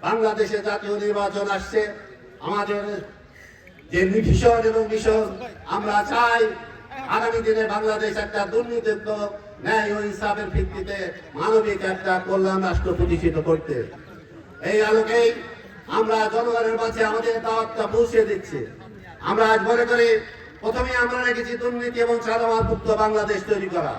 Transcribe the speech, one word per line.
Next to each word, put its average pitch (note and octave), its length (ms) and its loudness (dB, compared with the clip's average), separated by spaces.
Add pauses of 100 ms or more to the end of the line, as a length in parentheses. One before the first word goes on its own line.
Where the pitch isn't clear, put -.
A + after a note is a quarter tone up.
বাংলাদেশে G#3+ 500 0 (100)
জাতীয় G3+ 360 -4
নির্বাচন G3+ 420 0 (100)
আসছে। G#3+ 260 0 (640)
আমাদের G3+ 360 -2 (1080)
যে F3 100 2 (240)
ভীষণ A#3 360 6 (100)
এবং A3+ 200 2
মিশন, A3 360 2 (480)
আমরা G#3 200 -2 (160)
চাই A#3 320 4 (720)
আগামী A3+ 320 0
দিনে A3 160 2 (120)
বাংলাদেশ G#3+ 380 0 (120)
একটা G3 160 -4 (120)
দুর্নীতিমুক্ত, A3+ 560 -2 (540)
ন্যায় G#3 320 0
ও - 20 -4 (120)
ইনসাফের G3+ 460 -4
ভিত্তিতে G3 420 -4 (420)
মানবিক A3 400 2 (140)
একটা F#3 200 -2 (140)
কল্যাণ F#3+ 400 2
রাষ্ট্র - 300 0
প্রতিষ্ঠিত D#3+ 400 0 (120)
করতে। D#3 260 0 (960)
এই G#3+ 80 4 (100)
আলোকেই A3+ 400 4 (680)
আমরা A3 200 2 (160)
জনগণের A#3 480 2
মাঝে A3+ 200 -2 (100)
আমাদের A3+ 240 0 (100)
দাওয়াতটা A3+ 480 -2
পৌঁছে A3+ 260 4 (100)
দিচ্ছি। F#3+ 300 -4 (680)
আমরা A3 240 4
আজ A3+ 160 4
মনে A#3 220 4
করি, A#3 180 4 (520)
প্রথমে B3 300 -2 (120)
আমরা B3 240 -2
রেখেছি A#3+ 260 -2 (100)
দুর্নীতি A#3+ 420 -4
এবং A#3 200 2
চাঁদাবাদ A3+ 460 2
মুক্ত A3 160 -4 (160)
বাংলাদেশ G#3 360 0 (100)
তৈরি F#3+ 260 0
করা D3 240 -2